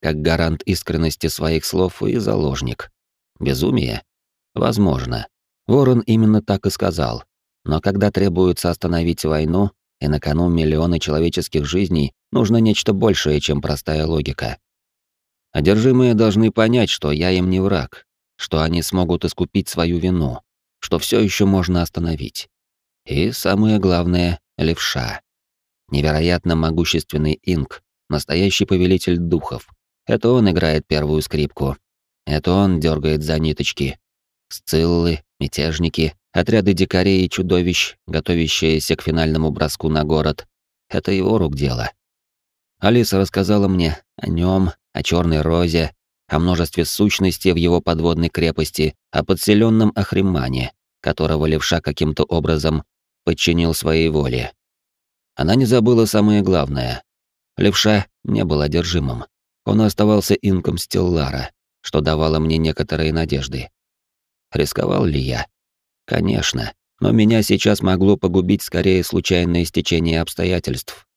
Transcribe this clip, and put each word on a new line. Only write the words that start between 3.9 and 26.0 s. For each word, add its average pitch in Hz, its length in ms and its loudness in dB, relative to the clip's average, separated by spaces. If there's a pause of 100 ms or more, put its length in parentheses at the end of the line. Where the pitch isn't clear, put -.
Возможно. 71 720 -2 (400)
Ворон 127 340 4
именно 110 400 2
так - 260 -4
и - 20 2
сказал. 80 540 -4 (400)
Но 78 180 -2
когда 98 300 0
требуется 90 580 2
остановить 85 560 -2
войну, 78 460 0 (280)
и 73 80 -4
на 73 120 0
кону 80 300 0
миллионы 80 500 0
человеческих 78 640 -2
жизней, 80 480 -2 (180)
нужно 117 260 2
нечто 110 360 2
большее, 90 460 0
чем 71 220 -2
простая 78 440 -4
логика. 73 540 -4 (920)
Одержимые 117 640 4
должны 107 380 4
понять, 113 380 2
что - 220 -4
я 85 200 0
им 92 180 2
не 92 100 2
враг, 92 460 -2 (320)
что 80 240 -2
они 82 200 0
смогут 87 420 -2
искупить 90 460 -4
свою 85 280 -2
вину, 82 440 -2 (380)
что 82 200 -4
всё 110 220 0
ещё 101 240 2
можно 90 360 2
остановить. 82 680 -6 (560)
И 80 260 -2
самое 107 480 2
главное — 87 600 2 (180)
левша. 80 640 -4 (680)
Невероятно 80 680 0